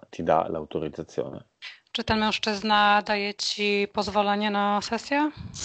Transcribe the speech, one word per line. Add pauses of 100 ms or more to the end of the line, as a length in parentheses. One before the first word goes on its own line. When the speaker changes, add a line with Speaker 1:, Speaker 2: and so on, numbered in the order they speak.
Speaker 1:
ti
dà
l'autorizzazione? (460)
Speaker 2:
Czy
ten
mężczyzna
daje
ci
pozwolenie
na
sesję? (340)